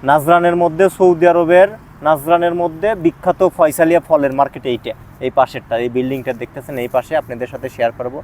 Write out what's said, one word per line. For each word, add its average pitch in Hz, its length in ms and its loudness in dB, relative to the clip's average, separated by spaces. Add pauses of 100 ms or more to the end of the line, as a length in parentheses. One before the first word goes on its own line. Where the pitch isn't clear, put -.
নাজরানের 170 540 4
মধ্যে, 165 220 2 (120)
সৌদি 175 340 4
আরবের 175 380 4 (380)
নাজরানের 170 540 0
মধ্যে 165 280 -4 (160)
বিখ্যাত 175 360 -2 (160)
ফয়সালিয়া 165 500 2
ফলের 143 320 2
মার্কেট 139 240 -2 (100)
এইটা, 113 200 -8 (320)
এই 127 120 -2
পাশেরটা, 127 460 -2
এই 123 120 -2
বিল্ডিংটা 131 460 -4
দেখতেছেন, 135 420 -14
এই 120 120 -8
পাশে 127 260 -4
আপনাদের 120 320 -10
সাথে 131 220 -12
শেয়ার 117 220 -2
করব। 123 260 -10